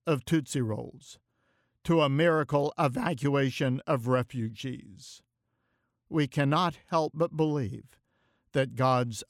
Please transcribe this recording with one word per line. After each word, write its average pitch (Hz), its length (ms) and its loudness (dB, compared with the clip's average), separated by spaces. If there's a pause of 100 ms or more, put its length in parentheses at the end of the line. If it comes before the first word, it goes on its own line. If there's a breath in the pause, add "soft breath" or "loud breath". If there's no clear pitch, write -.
of 143 200 0
Tootsie 147 360 0
Rolls - 560 -8 (680)
to 165 180 4
a 147 80 4
miracle 147 680 2
evacuation 139 1120 0
of 123 200 -2
refugees, 120 1160 -4 (840)
we 151 180 0
cannot 151 500 0 (100)
help 160 280 -2
but 156 220 -2
believe 147 600 -4 (540)
that 135 240 0
God's 123 540 0